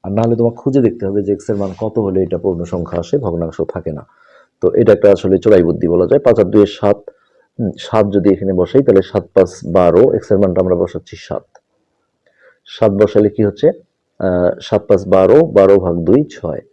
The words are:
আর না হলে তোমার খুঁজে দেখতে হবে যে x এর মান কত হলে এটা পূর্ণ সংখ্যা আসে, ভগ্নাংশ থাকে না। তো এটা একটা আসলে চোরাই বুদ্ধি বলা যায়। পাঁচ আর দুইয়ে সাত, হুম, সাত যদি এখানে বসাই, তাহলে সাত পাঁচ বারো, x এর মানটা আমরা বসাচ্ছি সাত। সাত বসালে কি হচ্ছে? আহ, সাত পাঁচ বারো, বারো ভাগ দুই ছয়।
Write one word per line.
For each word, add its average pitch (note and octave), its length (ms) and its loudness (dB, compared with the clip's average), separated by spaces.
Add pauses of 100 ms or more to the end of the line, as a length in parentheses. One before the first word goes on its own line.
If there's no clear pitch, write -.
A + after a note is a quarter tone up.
আর F#2+ 80 -10
না G#2+ 100 -2
হলে A#2 140 0
তোমার A#2 180 -2
খুঁজে C3+ 280 -2
দেখতে G#2 240 -2
হবে G2+ 180 -4
যে G2 120 -2
x - 40 -16 (100)
এর G#2+ 60 -2
মান G2 240 -6
কত A2 200 -6
হলে F#2+ 240 -2
এটা E2+ 140 -4
পূর্ণ F2 260 -4
সংখ্যা F2 360 -6
আসে, C#3 180 -6
ভগ্নাংশ E2+ 440 -6 (120)
থাকে E2+ 180 -10
না। C#2+ 160 -14 (540)
তো F#2 120 0
এটা G#2+ 200 4
একটা G2+ 180 4
আসলে F#2+ 260 0
চোরাই F#2 260 4
বুদ্ধি E2 240 -2
বলা F2 180 0
যায়। C#3 140 0
পাঁচ A#2 200 2
আর G2 60 4
দুইয়ে G2+ 200 2
সাত, G2+ 320 -2 (600)
হুম, G#2+ 200 -4
সাত A2 260 0
যদি G2+ 240 0
এখানে F#2+ 240 -2
বসাই, F2+ 300 0
তাহলে G2 180 2
সাত - 320 -6
পাঁচ F#2 160 2 (240)
বারো, F2+ 300 4
x - 280 0
এর G2 60 2
মানটা F#2 240 0
আমরা F#2 140 0
বসাচ্ছি - 400 -8
সাত। - 300 -12 (1200)
সাত - 260 -2
বসালে G#2 380 2
কি A2 140 -2
হচ্ছে? G2+ 260 -2
আহ, - 920 -4
সাত - 260 -4
পাঁচ F#2+ 200 0
বারো, F#2+ 380 4
বারো G2 340 4
ভাগ F2 180 -4
দুই F#2+ 260 0
ছয়। - 380 -10 (120)